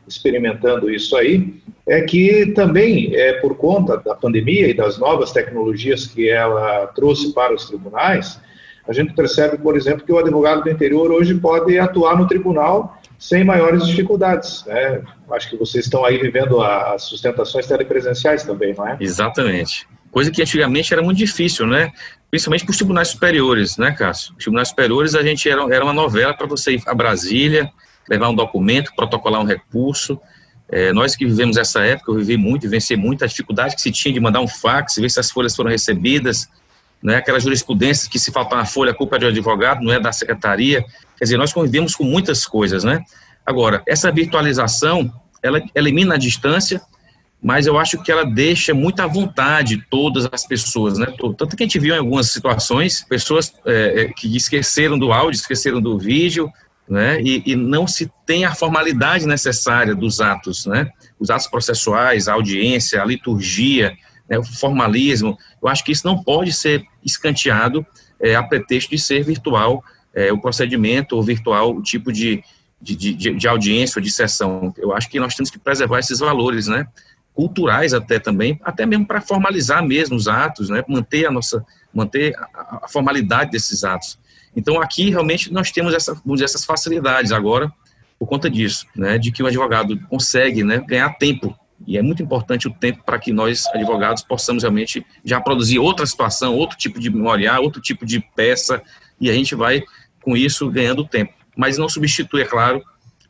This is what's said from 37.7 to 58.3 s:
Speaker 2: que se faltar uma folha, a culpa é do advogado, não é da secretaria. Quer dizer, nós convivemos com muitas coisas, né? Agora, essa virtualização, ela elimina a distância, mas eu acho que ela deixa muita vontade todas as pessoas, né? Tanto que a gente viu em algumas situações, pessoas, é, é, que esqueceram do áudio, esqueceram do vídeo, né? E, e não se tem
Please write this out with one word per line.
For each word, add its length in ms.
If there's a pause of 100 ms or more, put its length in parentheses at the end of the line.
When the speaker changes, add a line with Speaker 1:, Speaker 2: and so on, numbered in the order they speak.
Speaker 2:
que 80
se 140
faltar 260
uma 80
folha, 260
a 40
culpa 220
é 20
do 80
advogado, 560
não 100
é 60
da 120
secretaria. 720 (340)
Quer 80
dizer, 120
nós 160
convivemos 420
com 80
muitas 420
coisas, 380
né? 200 (420)
Agora, 420
essa 240
virtualização, 1000 (300)
ela 200 (140)
elimina 400
a 20
distância, 640 (640)
mas 220
eu 120
acho 260
que 80
ela 120
deixa 480
muita 360
vontade 840
todas 420
as 140
pessoas, 520
né? 100 (300)
Tanto 180
que 80
a 20
gente 140
viu 160
em 20
algumas 340
situações, 720
pessoas, 480 (140)
é, 360
é, 120
que 220
esqueceram 640
do 140
áudio, 280
esqueceram 420
do 160
vídeo, 540 (360)
né? 340
E, 260
e 80
não 320
se 240 (160)
tem 180